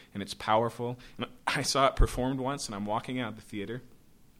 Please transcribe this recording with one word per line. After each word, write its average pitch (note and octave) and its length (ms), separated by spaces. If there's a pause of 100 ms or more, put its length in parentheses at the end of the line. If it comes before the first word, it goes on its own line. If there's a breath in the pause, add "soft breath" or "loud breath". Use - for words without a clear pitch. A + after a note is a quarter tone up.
(140)
and G2+ 100
it's - 120
powerful. A#2 640 (200 loud breath)
And A#2+ 80 (200)
I - 160
saw C3+ 260
it - 100
performed C3 420
once, C#3 280
and A2 80
I'm G2+ 100
walking A#2 340
out A2+ 120
of G#2+ 40
the G#2+ 60
theater, A2 400 (580)